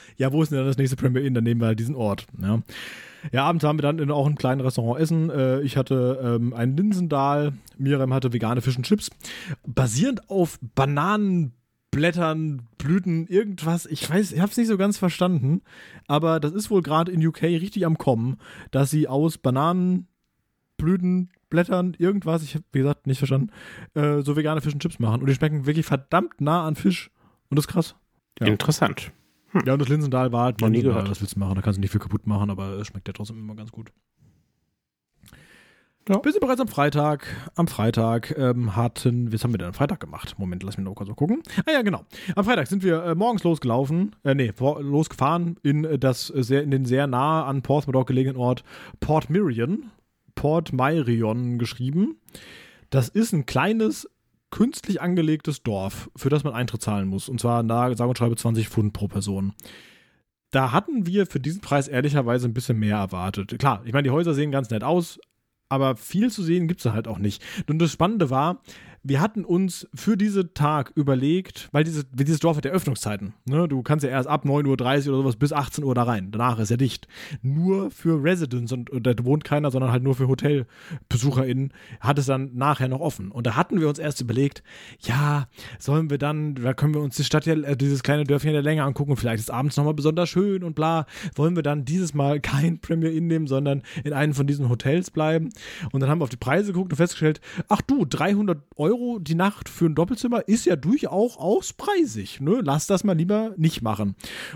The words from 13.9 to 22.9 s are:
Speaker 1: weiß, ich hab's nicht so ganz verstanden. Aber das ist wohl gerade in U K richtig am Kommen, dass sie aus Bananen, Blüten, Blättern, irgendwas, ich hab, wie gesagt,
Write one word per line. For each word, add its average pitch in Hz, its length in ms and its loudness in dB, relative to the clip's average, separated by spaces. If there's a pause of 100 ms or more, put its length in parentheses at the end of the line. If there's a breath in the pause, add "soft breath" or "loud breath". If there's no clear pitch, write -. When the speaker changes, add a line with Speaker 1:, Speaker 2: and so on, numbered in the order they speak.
Speaker 1:
weiß, 180 220 0
ich 147 80 -2
hab's 202 180 0
nicht 233 100 2
so 220 100 2
ganz 202 200 2
verstanden. 175 640 2 (460 loud breath)
Aber 160 320 2
das 147 140 -2
ist 208 180 -4
wohl 196 100 4
gerade 170 300 2
in 165 160 2
U 160 60 0
K - 120 -4
richtig 175 400 0
am 160 120 2
Kommen, 123 400 0 (340 loud breath)
dass 135 180 2
sie 151 200 2
aus 151 280 0
Bananen, 180 680 2 (680)
Blüten, 180 540 2 (200)
Blättern, 180 480 2
irgendwas, 170 460 0
ich 139 120 -8
hab, 156 80 -6 (100)
wie 135 60 2
gesagt, 139 280 0